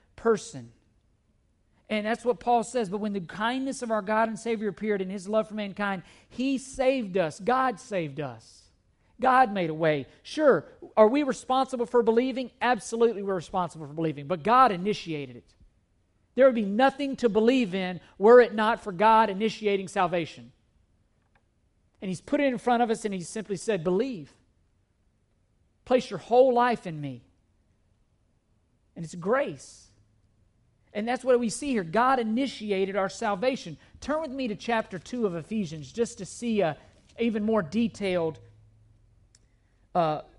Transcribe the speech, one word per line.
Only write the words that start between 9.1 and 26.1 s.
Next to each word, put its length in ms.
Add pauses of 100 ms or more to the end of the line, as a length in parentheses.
God 340
made 160
a 40
way. 320 (160)
Sure, 440 (300)
are 120
we 160
responsible 640
for 180
believing? 480 (100)
Absolutely, 640
we're 120
responsible 520
for 60
believing, 340
but 160
God 280
initiated 640
it. 160 (840)
There 100
would 100
be 60
nothing 560
to 120
believe 440
in 280 (160)
were 240
it 120
not 280
for 100
God 380
initiating 580
salvation. 640 (1500)
And 80
he's 120
put 200
it 60
in 100
front 260
of 80
us 140
and 80
he 80
simply 340
said, 300
"Believe. 500 (1500)
Place 240
your 100